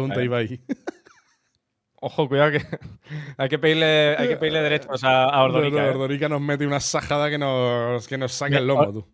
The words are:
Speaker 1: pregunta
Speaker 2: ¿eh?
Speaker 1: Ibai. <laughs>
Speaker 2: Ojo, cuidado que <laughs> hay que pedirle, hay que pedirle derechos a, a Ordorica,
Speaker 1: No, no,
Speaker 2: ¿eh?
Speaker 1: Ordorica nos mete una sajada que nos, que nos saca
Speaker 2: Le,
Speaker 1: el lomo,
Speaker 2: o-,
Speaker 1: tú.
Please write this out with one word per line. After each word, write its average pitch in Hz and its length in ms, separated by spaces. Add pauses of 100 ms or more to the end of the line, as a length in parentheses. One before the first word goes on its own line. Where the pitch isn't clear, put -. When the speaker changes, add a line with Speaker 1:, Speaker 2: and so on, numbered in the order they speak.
(160)
Speaker 1:
pregunta 127 60
Speaker 2:
¿eh? 123 40
Speaker 1:
Ibai. 120 400
<laughs> - 1300
Speaker 2:
Ojo, 143 300
cuidado 143 220
que 147 100
<laughs> - 760
hay 135 120
que 147 100
pedirle, 156 580
hay 147 120
que 156 80
pedirle 156 240
derechos 147 420
a, 131 220
a 139 180
Ordorica, 143 340
Speaker 1:
No, 147 60
no, 139 40
Speaker 2:
¿eh? 135 40
Speaker 1:
Ordorica 139 380
nos 147 120
mete 143 240
una 143 140
sajada 147 500
que 147 80
nos, 123 720
que 135 100
nos 131 140
saca 143 200
Speaker 2:
Le, 139 80
Speaker 1:
el 127 80
lomo, 139 160
Speaker 2:
o-, 101 100
Speaker 1:
tú. 107 200